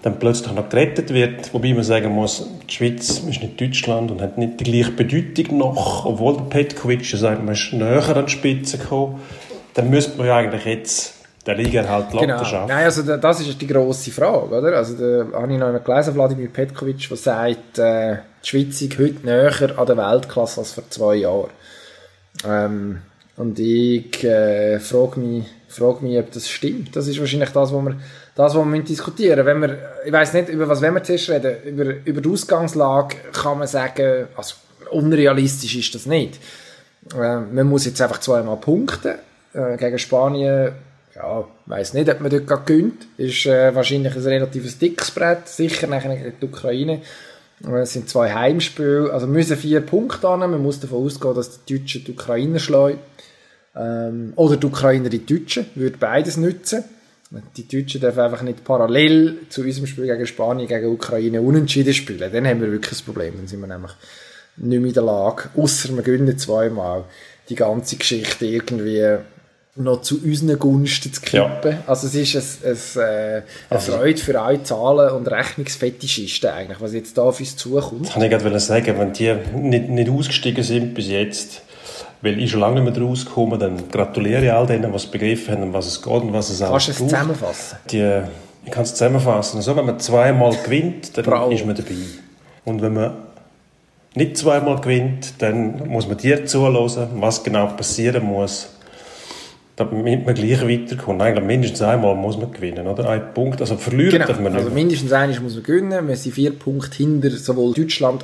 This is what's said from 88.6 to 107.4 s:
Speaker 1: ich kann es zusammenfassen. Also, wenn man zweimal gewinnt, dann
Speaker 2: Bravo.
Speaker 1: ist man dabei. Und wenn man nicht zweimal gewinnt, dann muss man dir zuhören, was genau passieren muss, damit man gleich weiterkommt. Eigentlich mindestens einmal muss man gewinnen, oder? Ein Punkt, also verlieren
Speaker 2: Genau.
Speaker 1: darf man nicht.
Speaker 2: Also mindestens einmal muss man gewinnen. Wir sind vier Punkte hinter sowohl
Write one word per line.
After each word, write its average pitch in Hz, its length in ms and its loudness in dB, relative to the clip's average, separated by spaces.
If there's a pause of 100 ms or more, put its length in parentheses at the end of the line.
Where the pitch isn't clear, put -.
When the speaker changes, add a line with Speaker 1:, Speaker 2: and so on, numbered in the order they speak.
Speaker 1:
ich - 60 -12
kann 123 100 -2
es 110 140 -2
zusammenfassen. 123 600 2
Also, 120 180 0
wenn 143 100 2
man 120 140 -2
zweimal 120 640 4
gewinnt, 160 520 -2
dann 113 100 -2
Speaker 2:
Bravo. 123 260 4
Speaker 1:
ist 110 120 0
man 104 120 -2
dabei. - 160 -8 (760)
Und 110 160 -2
wenn 110 140 0
man 110 180 0 (1040)
nicht 139 220 0
zweimal 143 440 2
gewinnt, 127 560 -2
dann 113 500 -2
muss 113 200 -2
man 101 100 -4
dir 139 300 2
zuhören, 120 720 2
was 110 220 0
genau 104 240 2
passieren 117 580 0
muss, 101 440 -2 (1080)
damit 113 500 0
man 127 80 2
gleich 113 340 2
weiterkommt. 117 540 -2
Eigentlich 104 240 2
mindestens 117 380 0
einmal 107 320 4
muss 104 220 -2
man 113 140 -6
gewinnen, 87 360 -8
oder? 113 220 -2
Ein 107 240 -4
Punkt, 131 280 -2
also 110 160 -2
verlieren 139 360 2
Speaker 2:
Genau. 165 120 4
Speaker 1:
darf 107 140 0
man 98 140 0
nicht. 101 100 0
Speaker 2:
Also 120 100 -2
mindestens 143 380 2
einmal 135 280 2
muss 120 140 -6
man 110 100 -10
gewinnen. 185 440 0
Wir 131 80 0
sind 131 180 -8
vier 143 180 2
Punkte 139 460 -6
hinter 143 340 2
sowohl 123 440 0